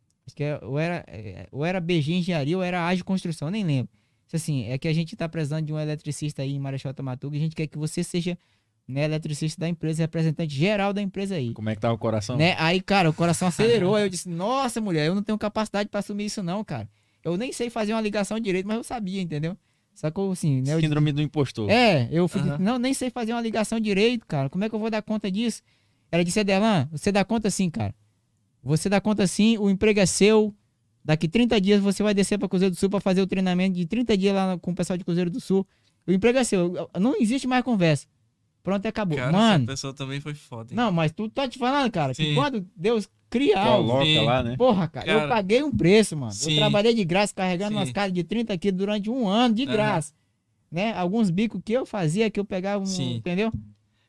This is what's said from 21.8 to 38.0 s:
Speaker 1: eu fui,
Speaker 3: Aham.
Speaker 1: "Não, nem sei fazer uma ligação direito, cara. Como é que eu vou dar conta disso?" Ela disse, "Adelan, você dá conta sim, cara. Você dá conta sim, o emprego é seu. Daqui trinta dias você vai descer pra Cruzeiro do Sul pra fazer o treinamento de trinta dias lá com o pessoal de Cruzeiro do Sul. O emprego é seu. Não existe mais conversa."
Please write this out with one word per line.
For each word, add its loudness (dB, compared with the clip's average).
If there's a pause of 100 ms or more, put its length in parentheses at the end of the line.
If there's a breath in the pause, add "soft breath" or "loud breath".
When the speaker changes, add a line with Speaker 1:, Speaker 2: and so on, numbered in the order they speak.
Speaker 1:
eu 2
fui, -2
Speaker 3:
Aham. -2
Speaker 1:
"Não, 0
nem 0
sei -4
fazer -4
uma -2
ligação -2
direito, 0
cara. -2
Como -2
é -2
que -4
eu -4
vou -4
dar -2
conta -4
disso?" -2 (480)
Ela 2
disse, 0
"Adelan, 4
você -2
dá 2
conta 0
sim, 0
cara. -4 (680)
Você 0
dá 4
conta 2
sim, 4
o 2
emprego 4
é 6
seu. 4 (500)
Daqui 2
trinta 4
dias 6
você 2
vai 2
descer 2
pra -2
Cruzeiro 2
do -8
Sul 0
pra 0
fazer 2
o 2
treinamento 0
de 0
trinta 0
dias 2
lá 0
com -4
o -4
pessoal -2
de -8
Cruzeiro 0
do -6
Sul. 2 (400)
O 2
emprego 4
é 4
seu. 0 (100)
Não 2
existe 0
mais 2
conversa." 2 (560)